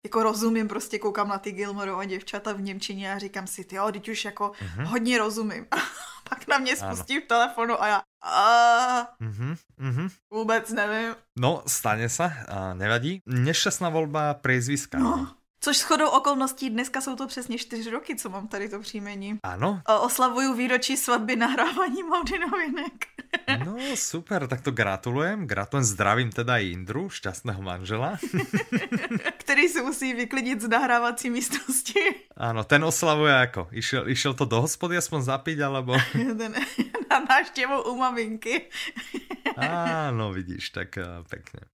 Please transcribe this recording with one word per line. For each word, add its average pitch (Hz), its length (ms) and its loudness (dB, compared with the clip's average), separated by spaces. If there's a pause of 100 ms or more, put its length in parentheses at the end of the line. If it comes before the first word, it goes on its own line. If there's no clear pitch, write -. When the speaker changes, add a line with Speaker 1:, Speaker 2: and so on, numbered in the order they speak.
Speaker 1:
jako 220 160 2
rozumím, 226 460 2
prostě 208 300 -4
koukám 202 300 0
na 202 100 -2
ty 202 140 -8
Gilmorova 196 520 -4
děvčata 202 480 -6
v 196 80 -6
němčině 196 540 -6
a 202 40 -6
říkám 196 280 -8
si: 190 180 -10
„Tyjo, 196 280 -2
teď 202 160 -10
už 220 160 -4
jako 202 280 -4 (100)
Speaker 2:
Mhm. 95 240 -6
Speaker 1:
hodně 233 320 2
rozumím.“ 214 500 -2
<laughs> - 20 -20
A - 60 2 (520)
pak - 200 -6
na 285 100 4
mě 262 140 0
Speaker 2:
Ano. 196 240 -2
Speaker 1:
spustí 262 240 -2
v - 60 -20
telefonu 233 560 2
a 208 60 2
já: 208 120 4 (240)
„A 240 840 6 (120)
Speaker 2:
Mhm, 113 340 -4 (240)
mhm. 135 300 0 (240)
Speaker 1:
vůbec 220 380 0
nevím.“ 220 440 0 (240)
Speaker 2:
No, 135 280 2
stane 113 420 0
sa, 170 240 0 (160)
a 95 260 -4
nevadí. 120 520 0
Nešťastná 147 640 2
voľba 151 480 0
priezviska, 131 600 0
Speaker 1:
No. 262 180 2
Speaker 2:
no. 262 100 -2 (340)
Speaker 1:
Což - 180 2
shodou 302 300 4
okolností 262 640 2
dneska 247 300 -2
jsou 262 160 -6
to 269 100 -6
přesně 247 320 -6
čtyři 226 320 -8
roky, 285 260 -6
co - 140 -8
mám 196 180 -10
tady 202 200 -6
to 202 120 -8
příjmení. 208 640 -8
Speaker 2:
Áno? 127 440 -2
Speaker 1:
A 214 120 6
oslavuju 254 560 2
výročí 247 420 2
svatby 240 400 2
nahráváním 294 760 2
Audy 349 260 0
novinek. 330 560 -2 (720)
Speaker 2:
No, 190 80 -6 (220)
super, 165 500 -2
tak 123 140 -4
to - 100 0
gratulujem. 123 760 0
Gratulujem, 104 380 0
zdravím 104 460 4
teda 120 320 0
aj - 20 0
Indru, 95 460 -4
šťastného 98 480 -6
manžela. 98 600 -4 (600)
<laughs> - 640 -4
Speaker 1:
Který 285 260 4
si 320 140 0
musí 262 320 -2
vyklidit 240 480 -2
z 233 60 -4
nahrávací 240 580 2
místnosti. 254 720 -2 (380)
Speaker 2:
Áno, 113 280 -2
ten 147 200 6
oslavuje 151 500 4
ako? 120 380 2
Išiel, 117 360 -2
išiel 131 260 0
to 139 120 0
do 113 160 4
hospody 170 320 -2
aspoň 165 280 -2
zapiť, 135 380 -2
alebo? 135 380 0 (180)
Speaker 1:
<laughs> 233 220 0
Ten 220 160 -6 (560)
na 277 100 6
návštěvu 277 600 2
u 240 140 -2
maminky. 233 760 -2 (880)
Speaker 2:
Áno, 156 760 0
vidíš, 90 380 -6
tak, - 260 -8
eh, 95 80 -4 (220)
pekne. - 480 -16